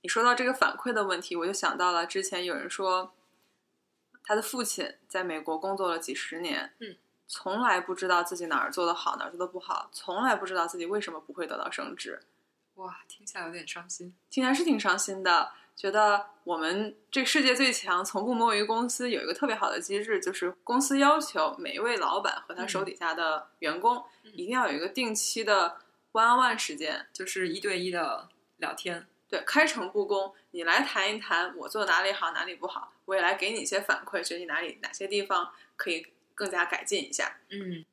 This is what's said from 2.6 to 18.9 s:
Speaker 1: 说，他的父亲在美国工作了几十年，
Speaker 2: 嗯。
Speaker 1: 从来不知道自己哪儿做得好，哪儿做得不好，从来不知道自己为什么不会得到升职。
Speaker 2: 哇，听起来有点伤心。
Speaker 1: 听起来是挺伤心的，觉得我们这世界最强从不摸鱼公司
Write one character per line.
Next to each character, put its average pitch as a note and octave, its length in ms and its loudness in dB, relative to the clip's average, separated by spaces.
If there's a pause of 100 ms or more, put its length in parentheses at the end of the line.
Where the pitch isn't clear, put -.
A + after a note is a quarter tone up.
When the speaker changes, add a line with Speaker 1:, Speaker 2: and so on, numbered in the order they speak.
Speaker 1:
说， F#3 420 0 (1120)
他 G#3 100 0
的 G#3+ 60 2
父 A#3+ 240 -2
亲 F3 300 -4 (140)
在 F#3 140 -4
美 E3 160 -4
国 D#3 200 -4
工 F#3+ 180 -4
作 F#3 140 0
了 E3 80 0
几 C3 160 -6
十 - 260 -8
年， - 380 -4
Speaker 2:
嗯。 G#3 180 -14 (320)
Speaker 1:
从 G3 320 -4
来 A3 200 4
不 F#3 140 -4
知 F#3 140 -4
道 F3 160 4
自 F3+ 120 -6
己 F3 100 -6
哪 D#3 100 0
儿 C3 160 0
做 F3 120 0
得 E3+ 80 4
好， - 240 -2
哪 - 100 -6
儿 - 40 -8
做 F3 80 -14
得 F3+ 80 -2
不 F3+ 140 -8
好， - 320 -6
从 F#3+ 320 -4
来 B3 100 4
不 G3 100 -4
知 F#3+ 80 -6
道 E3+ 140 2
自 E3+ 100 -6
己 E3+ 80 -4
为 G3+ 160 0
什 F3 120 -6
么 D#3 80 -10
不 - 120 -18
会 E3+ 140 -4
得 - 100 -6
到 - 140 -4
升 - 240 -8
职。 - 260 -10 (540)
Speaker 2:
哇， F#3 320 -14
听 - 180 -20
起 G3+ 140 -10
来 E3+ 80 -8
有 E3 60 -10
点 F3 160 -12
伤 F3 200 -10
心。 F3+ 240 -12 (160)
Speaker 1:
听 C4+ 140 -2
起 B3+ 60 2
来 C4 40 4
是 E4 120 2
挺 C4 160 4
伤 G3 180 2
心 F#3+ 240 -4
的， F3 300 4 (240)
觉 G3 160 -2
得 G#3 340 6 (160)
我 E3+ 140 -2
们 F#3+ 400 0 (120)
这 C4 160 2
世 D4 160 4
界 B3+ 140 6
最 C4+ 180 4
强 F#3 320 0
从 G3 200 -2
不 B3 100 2
摸 A3+ 180 4
鱼 G#3 120 4
公 A3+ 240 0
司 B3 200 -2